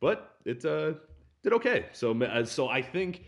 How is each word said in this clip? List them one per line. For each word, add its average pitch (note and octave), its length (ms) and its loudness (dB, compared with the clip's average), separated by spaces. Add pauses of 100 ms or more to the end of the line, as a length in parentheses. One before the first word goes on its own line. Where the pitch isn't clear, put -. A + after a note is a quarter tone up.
but G3+ 420 -2
it, B2 220 -6
uh, D#3 300 -2 (460)
did A3 120 2
okay. A#3 400 2
So, A2+ 180 0 (100)
uh, A#2 220 2
so B2+ 240 -2
I B2+ 140 0
think F3+ 460 -4